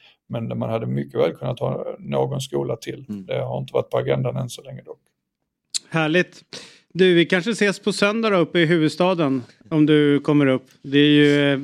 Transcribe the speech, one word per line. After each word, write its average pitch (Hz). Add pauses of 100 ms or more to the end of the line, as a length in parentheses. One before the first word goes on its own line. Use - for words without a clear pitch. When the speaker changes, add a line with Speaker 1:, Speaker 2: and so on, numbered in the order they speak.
(280)
Speaker 1:
Men 120
man 117
hade 117
mycket 139
väl 165
kunnat 131
ha -
någon 135
skola 139
till. 131
Speaker 2:
Mm. 196
Speaker 1:
Det 131
har 127
inte 135
varit 127
på 123
agendan 131
än 127
så -
länge 131
dock. - (880)
Speaker 3:
Härligt. 160 (500)
Du, 180
vi 170
kanske 185
ses 202
på 208
söndag 214
då, 190
uppe 170
i 170
huvudstaden, 156 (280)
om 151
du 147
kommer 147
upp. 131 (160)
Det 139
är 147
ju, 143